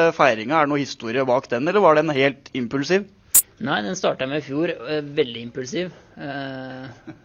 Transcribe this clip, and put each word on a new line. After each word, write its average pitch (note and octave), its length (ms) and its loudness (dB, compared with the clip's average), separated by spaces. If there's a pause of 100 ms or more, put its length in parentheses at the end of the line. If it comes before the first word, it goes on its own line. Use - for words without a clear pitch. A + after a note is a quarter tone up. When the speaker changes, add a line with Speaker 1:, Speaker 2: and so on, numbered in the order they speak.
Speaker 1:
Eh, E3 100 4
feiringa, C3 460 4
er - 20 2
det C#3+ 80 0
noe D3 60 2
historie C3 480 -2
bak B2+ 240 2
den, B2+ 180 0
eller G3+ 120 2
var D#3 160 8
den D#3 120 4
helt C#3 460 0
impulsiv? C#3 500 0 (560)
Speaker 2:
Nei, E3+ 220 -2
den F#3+ 120 -4
startet E3 300 0
jeg C3 80 -4
med D3+ 80 -2
i C3 60 -8
fjor, D#3 260 -2
eh, D3+ 300 -4
veldig C#3 400 -4
impulsiv. C3+ 500 -6 (240)
Eh, C3+ 720 -10 (360)